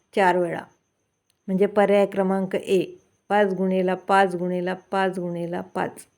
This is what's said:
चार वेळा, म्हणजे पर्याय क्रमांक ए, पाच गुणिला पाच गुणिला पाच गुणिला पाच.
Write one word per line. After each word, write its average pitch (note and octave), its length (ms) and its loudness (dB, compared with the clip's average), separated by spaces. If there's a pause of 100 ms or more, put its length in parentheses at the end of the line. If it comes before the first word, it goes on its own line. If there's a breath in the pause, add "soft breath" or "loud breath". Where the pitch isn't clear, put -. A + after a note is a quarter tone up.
(140)
चार F#3 220 4
वेळा, F3 280 -2 (840)
म्हणजे F#3+ 200 0
पर्याय G3+ 400 4
क्रमांक F#3+ 480 -2
ए, - 420 -2 (320)
पाच G3+ 240 2
गुणिला F#3 420 0
पाच F#3+ 400 2
गुणिला F3+ 400 -4
पाच F#3+ 440 -4
गुणिला F3 420 -6
पाच. - 460 -8 (120)